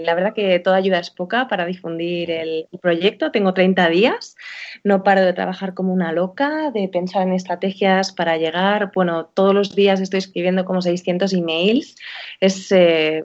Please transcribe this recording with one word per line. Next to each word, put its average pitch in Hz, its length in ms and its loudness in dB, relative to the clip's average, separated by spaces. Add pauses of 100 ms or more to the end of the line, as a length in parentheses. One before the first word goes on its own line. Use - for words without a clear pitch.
la 170 80 0
verdad 190 220 0
que 190 240 2
toda 190 180 2
ayuda 185 220 2
es 170 100 -10
poca 233 380 -4
para 185 180 -4
difundir 170 640 -6
el, 160 420 -6
el 180 80 -14
proyecto. 190 520 0
Tengo 196 240 2
treinta 185 340 4
días, 233 460 0 (480)
no 196 180 2
paro 196 200 4
de 180 120 4
trabajar 185 400 -4
como 185 180 -2
una 180 200 0
loca, 277 580 -2
de 208 180 -4
pensar 180 360 -2
en 185 100 0
estrategias 190 760 -2
para 165 260 -2
llegar. 190 560 0
Bueno, 170 320 0
todos 196 300 2
los 202 200 0
días 196 240 4
estoy 190 200 -2
escribiendo 185 460 -2
como 185 180 -2
seiscientos 180 500 0
emails. 180 600 0 (440)
Es, 190 320 0
eh, 160 540 4